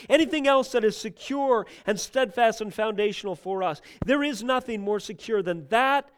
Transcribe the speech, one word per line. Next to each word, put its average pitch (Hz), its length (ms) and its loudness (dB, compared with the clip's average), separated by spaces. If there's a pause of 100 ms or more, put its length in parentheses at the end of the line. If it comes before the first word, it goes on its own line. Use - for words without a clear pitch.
(100)
anything 294 360 4
else 269 260 4
that 233 120 0
is 208 140 2
secure 262 680 -2 (200)
and 202 120 0
steadfast 233 600 0
and 214 140 -8
foundational 208 600 -2
for 190 260 -6
us. 165 180 -4 (240)
There 277 180 2
is 269 200 -2
nothing 247 400 -2
more 202 180 0
secure 214 400 -4
than 170 280 -4
that 269 500 2